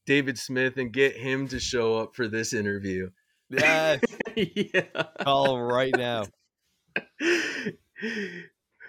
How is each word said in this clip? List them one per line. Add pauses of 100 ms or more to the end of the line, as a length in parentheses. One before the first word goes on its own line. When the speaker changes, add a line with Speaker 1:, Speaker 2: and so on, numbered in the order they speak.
Speaker 1:
David
Smith
and
get
him
to
show
up
for
this
interview. (380)
Speaker 2:
Yes.
Speaker 3:
<laughs>
Yeah. (200)
Speaker 2:
Call
him
right
now. (640)
Speaker 3:
<laughs> (1080)